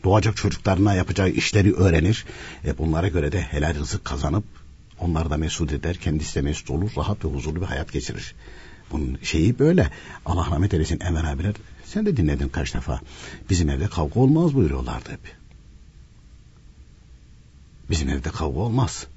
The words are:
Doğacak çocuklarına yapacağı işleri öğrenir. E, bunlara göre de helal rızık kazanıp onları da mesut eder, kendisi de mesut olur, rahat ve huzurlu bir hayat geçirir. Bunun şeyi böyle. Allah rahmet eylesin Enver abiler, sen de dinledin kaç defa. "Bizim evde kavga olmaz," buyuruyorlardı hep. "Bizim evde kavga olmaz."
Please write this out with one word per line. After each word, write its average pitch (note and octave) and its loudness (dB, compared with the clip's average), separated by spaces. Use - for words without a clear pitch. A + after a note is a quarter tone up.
Doğacak G#2 4
çocuklarına G2 2
yapacağı F#2 2
işleri G2+ 4
öğrenir. F2+ 4
E, - -2
bunlara D#2+ 2
göre D#2 0
de F#2+ -2
helal D2 -2
rızık - -6
kazanıp D#2+ 0
onları D#2+ 0
da D2+ 0
mesut D#2 -2
eder, E2 -2
kendisi D#2 -2
de - 0
mesut C#2+ -4
olur, F2+ -2
rahat F#2 -4
ve D2+ -2
huzurlu D2 -4
bir F#2+ -4
hayat - -6
geçirir. - -8
Bunun C2 -4
şeyi G2+ 2
böyle. D#3+ 6
Allah F2+ 0
rahmet E2 2
eylesin D#2 0
Enver D#2+ 0
abiler, D#2 -2
sen G#3+ -4
de F3 2
dinledin C#2+ 2
kaç C#2+ -4
defa. - -4
"Bizim E2+ 4
evde C#2 0
kavga D#2 -2
olmaz," D3+ 4
buyuruyorlardı C2 0
hep. - -12
"Bizim D2+ 0
evde C#2 -2
kavga C#2+ -2
olmaz." A#2 0